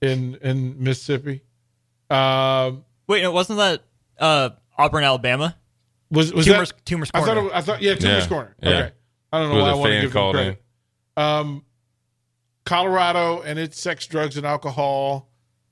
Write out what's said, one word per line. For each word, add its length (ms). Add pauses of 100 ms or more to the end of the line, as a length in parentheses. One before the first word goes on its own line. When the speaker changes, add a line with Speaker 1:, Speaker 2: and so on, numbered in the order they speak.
Speaker 1:
in, 340
in 460
Mississippi. 600 (680)
Um, 760 (220)
Speaker 2:
Wait, 160
no, 80
wasn't 260
that, 260 (360)
uh, 320 (260)
Auburn, 260
Alabama? 540 (540)
Speaker 1:
Was, 200
was 140
Speaker 2:
Toomer's, 260
Speaker 1:
that 140
Speaker 2:
Toomer's 280
Speaker 1:
I 80
thought 140
Speaker 2:
Corner. 140
Speaker 1:
it, 60
I 60
thought, 200
yeah, 140
Toomer's 280
Speaker 3:
Yeah, 60
Speaker 1:
Corner. 320
Speaker 3:
yeah. 80
Speaker 1:
Okay. 220 (420)
I 60
don't 100
know 60
Speaker 3:
It 20
was 60
Speaker 1:
why 60
Speaker 3:
a 20
Speaker 1:
I 40
want 120
to 60
Speaker 3:
fan 100
Speaker 1:
give 100
them 80
Speaker 3:
called 140
Speaker 1:
credit. 280 (540)
Speaker 3:
in. 60
Speaker 1:
Um, 420 (1000)
Colorado 760
and 180
its 220
sex, 260
drugs, 300
and 80
alcohol, 840 (440)